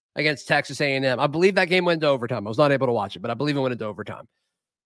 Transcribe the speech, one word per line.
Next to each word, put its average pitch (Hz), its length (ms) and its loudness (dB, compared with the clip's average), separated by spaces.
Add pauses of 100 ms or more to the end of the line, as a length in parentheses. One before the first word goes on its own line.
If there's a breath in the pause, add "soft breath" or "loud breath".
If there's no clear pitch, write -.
(160)
against 151 320 -2
Texas 143 320 0
A 139 160 0
and 135 80 0
M? 127 160 0
I 143 60 2
believe 170 280 2
that 185 140 2
game 180 160 2
went 175 140 2
into 156 100 2
overtime. 120 380 -2
I - 20 -6
was 110 100 -2
not 147 140 6
able 135 160 2
to 120 40 2
watch 101 240 -2
it, 92 40 -16
but 113 100 -6
I 117 40 -4
believe 143 220 -2
it 139 40 -2
went 131 120 -2
into 110 140 -8
overtime. 104 400 -10 (600)